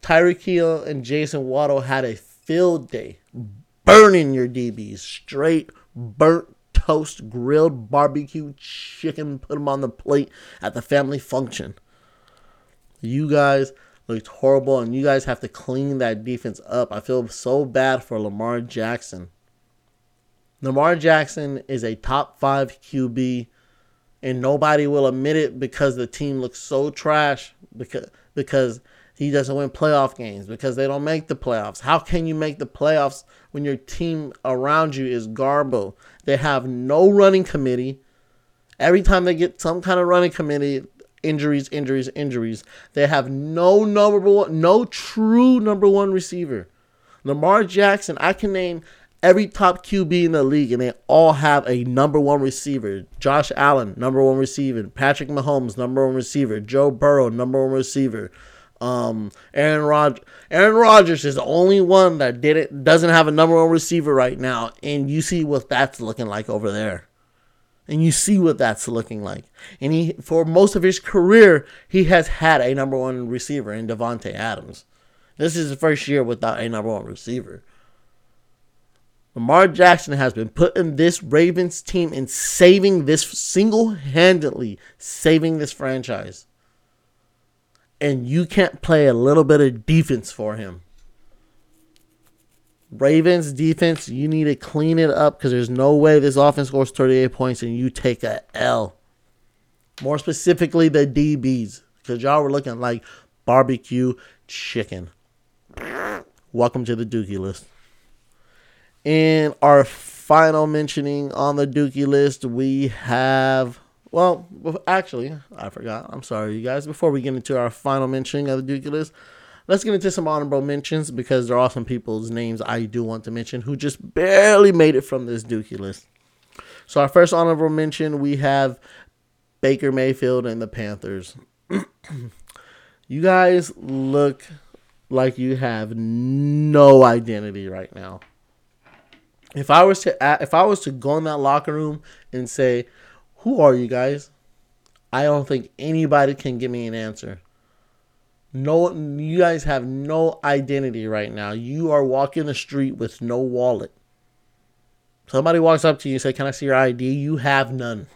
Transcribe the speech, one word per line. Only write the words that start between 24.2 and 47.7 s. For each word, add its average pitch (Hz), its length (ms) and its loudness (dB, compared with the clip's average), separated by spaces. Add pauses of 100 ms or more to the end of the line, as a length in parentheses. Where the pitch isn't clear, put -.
and 127 180 -6
nobody 147 460 2
will 143 220 2
admit 135 300 -2
it 127 220 -4
because 135 360 -2
the 123 100 -6
team 139 340 -8
looks 123 200 -10
so 143 320 -4
trash, 151 640 -2 (200)
because, 127 300 -12 (300)
because 131 460 -2 (340)
he 143 160 -4
doesn't 139 240 -2
win 139 140 -4
playoff 143 460 0
games, 101 300 -14
because 117 300 -8
they 135 120 -2
don't 139 160 -6
make 156 240 -4
the 135 80 -6
playoffs. 107 440 -6
How 151 200 0
can 165 280 -4
you 160 80 -4
make 156 240 -6
the 135 80 -8
playoffs 147 560 -2 (280)
when 143 120 -10
your 143 140 -4
team 160 560 -8 (100)
around 139 520 -2
you 135 100 -6
is 120 220 -4
garbo? 127 680 -2 (300)
They 139 120 0
have 135 300 -2
no 131 420 4
running 196 340 6
committee. 131 580 -4 (800)
Every 175 220 4
time 185 240 4
they 180 100 2
get 175 260 -4
some 175 200 -4
kind 180 180 0
of 180 80 0
running 180 240 4
committee, 143 520 -4 (380)
injuries, 147 500 -2
injuries, 135 440 -4
injuries. 120 480 -6 (300)
They 143 140 2
have 139 220 0
no 170 560 2
number 208 340 4
one, 190 400 2
no 196 260 6
true 240 760 2
number 208 280 2
one 196 240 4
receiver. 175 560 -6 (560)
Lamar 160 400 2
Jackson, 196 560 0